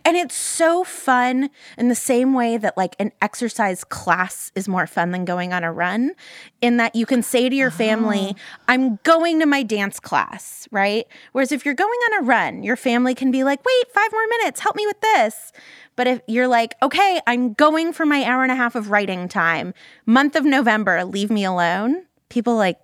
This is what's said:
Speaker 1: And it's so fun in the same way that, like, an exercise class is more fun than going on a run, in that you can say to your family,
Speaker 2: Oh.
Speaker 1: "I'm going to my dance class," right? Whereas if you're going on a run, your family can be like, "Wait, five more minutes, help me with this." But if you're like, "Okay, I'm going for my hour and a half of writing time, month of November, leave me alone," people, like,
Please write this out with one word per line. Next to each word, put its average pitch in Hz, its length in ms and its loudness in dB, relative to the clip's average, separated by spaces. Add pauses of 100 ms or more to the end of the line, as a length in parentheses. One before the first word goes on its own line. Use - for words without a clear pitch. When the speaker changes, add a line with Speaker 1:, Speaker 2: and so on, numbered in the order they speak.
Speaker 1:
And 339 100 4
it's 349 200 -2
so 339 500 0
fun 254 640 0 (280)
in 240 120 2
the 240 60 2
same 254 380 2
way 233 220 0
that, 214 220 -4
like, 185 220 -2
an 208 120 -4 (100)
exercise 208 600 -2
class - 720 -2
is 190 140 -6
more 180 180 0
fun 175 240 -2
than 180 140 -4
going 180 260 -4
on 180 140 -2
a 165 60 -2
run, 202 400 -2 (500)
in 240 160 2
that 226 180 0
you 226 100 0
can 247 160 2
say 247 280 0
to 262 60 -2
your 269 160 2
family, 208 600 0
Speaker 2:
Oh. - 60 -20 (300)
Speaker 1:
"I'm 254 340 2
going 330 380 4
to 320 40 2
my 277 180 2
dance 202 360 -4
class," - 720 -6
right? 202 340 0 (280)
Whereas 262 180 0
if 285 140 -4
you're 285 100 -2
going 427 240 0 (120)
on 392 120 0
a - 20 -4
run, 190 380 0
your 214 140 -2
family 247 360 0
can 262 160 -2
be 262 140 2
like, 277 220 0
"Wait, 494 280 2
five 415 200 2
more 440 140 -2 (120)
minutes, 370 220 -4
help - 160 -2
me 415 100 -2
with 415 140 -6
this." 302 500 0 (460)
But 247 100 0
if 254 200 0
you're 247 200 2
like, 233 340 2
"Okay, 339 460 2
I'm 240 260 0
going 311 380 4
for 320 140 -2
my 285 180 2
hour 247 200 0
and 254 100 2
a - 20 -4
half 240 200 0
of 208 140 -6
writing 190 380 0
time, 165 460 -2 (320)
month 277 320 4
of 277 80 0
November, 214 580 2
leave 196 260 -4
me 214 140 0
alone," 190 640 0 (240)
people, 233 260 -2
like, 196 280 0